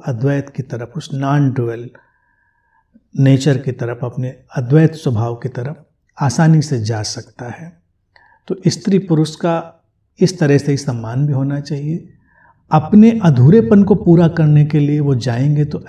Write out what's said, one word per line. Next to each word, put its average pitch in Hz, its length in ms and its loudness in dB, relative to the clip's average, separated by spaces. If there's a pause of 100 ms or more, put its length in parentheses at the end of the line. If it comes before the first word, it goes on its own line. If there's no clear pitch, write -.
अद्वैत 139 420 -4
की - 140 -10
तरफ, 117 340 -12
उस - 160 -14
नॉन 139 380 0
ड्यूअल 120 380 -6 (1300)
नेचर 135 420 2
की 123 140 -6
तरफ, 120 320 -8
अपने 127 320 -8 (200)
अद्वैत 156 400 2
स्वभाव 117 400 -4
की 123 140 -12
तरफ 127 360 -12 (320)
आसानी 156 440 2
से 127 220 -4
जा 110 220 -6
सकता - 460 -14
है। 165 200 -18 (760)
तो - 80 -8 (120)
स्त्री 185 320 -2
पुरुष 156 360 -2
का - 480 -6 (360)
इस - 200 -2
तरह 143 180 2
से 143 140 -2
ही 139 60 -2
सम्मान 120 500 -6
भी 147 60 -2
होना 139 280 -4
चाहिए। 151 460 -8 (640)
अपने 214 380 6 (140)
अधूरेपन 196 600 4
को 196 120 2
पूरा 170 340 4
करने 151 360 2
के 151 140 -2
लिए 147 200 0
वो 143 180 0
जाएंगे 135 480 -2
तो - 240 -10